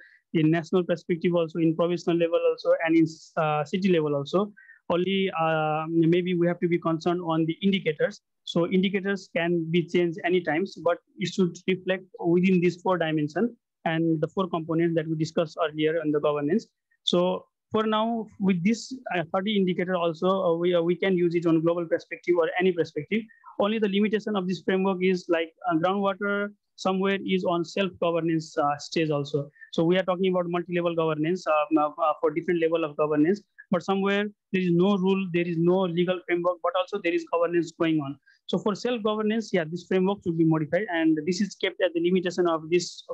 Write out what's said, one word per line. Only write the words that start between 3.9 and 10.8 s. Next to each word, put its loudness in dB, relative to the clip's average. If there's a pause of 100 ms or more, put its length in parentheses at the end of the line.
level 2
also. -2 (380)
Only, 0 (100)
uh, 0
maybe 2
we 2
have -2
to 0
be 2
concerned -2
on 0
the -2
indicators. 0 (220)
So -2
indicators -2
can -2
be 2
changed 0
any 0
times, -2
but 0 (200)